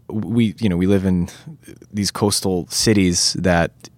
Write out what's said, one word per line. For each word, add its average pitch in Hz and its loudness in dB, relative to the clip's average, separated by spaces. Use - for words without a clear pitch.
we, 107 -2
you 110 0
know, 87 0
we 90 2
live 98 2
in 90 0
these 101 -4
coastal 95 -2
cities 95 2
that, 87 2